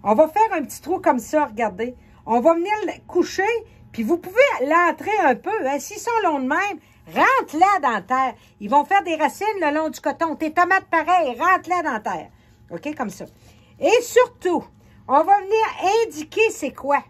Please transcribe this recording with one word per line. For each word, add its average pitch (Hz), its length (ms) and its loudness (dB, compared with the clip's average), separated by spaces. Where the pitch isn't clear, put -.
On 208 140 4
va 311 140 6
faire 427 240 2
un 311 100 -2
petit - 180 -14
trou 339 180 -4
comme 277 200 2
ça, 302 260 0
regardez. 220 480 -6
On 233 140 2
va 320 140 6
venir 349 200 -2
le - 80 -6
coucher, 349 380 0
puis 233 100 -8
vous 294 160 0
pouvez 370 240 0
l'entrer 339 640 0
un 262 120 4
peu, 381 320 -4
hein. 285 100 -2
S'ils 415 220 -10
sont 466 100 -6
longs 302 160 0
de 254 80 -4
même, 359 320 -2
rentre-la 370 720 2
dans 277 120 0
la 208 100 -2
terre. 262 320 -2
Ils 202 100 -10
vont 285 160 2
faire 392 180 2
des 330 120 -2
racines 302 300 -2
le 294 100 0
long 311 180 -2
du - 100 -12
coton. 302 360 -4
Tes 311 160 -4
tomates, 370 340 2
pareil, 320 540 0
rentre-la 349 440 0
dans 285 100 -2
la 214 60 -4
terre. 185 300 -8
OK, 285 240 -10
comme 214 160 -6
ça. - 140 -16
Et 427 220 4
surtout, 415 600 0
on 285 140 4
va 392 200 4
venir 427 640 0
indiquer 311 420 -2
c'est 302 240 -8
quoi. 277 360 -2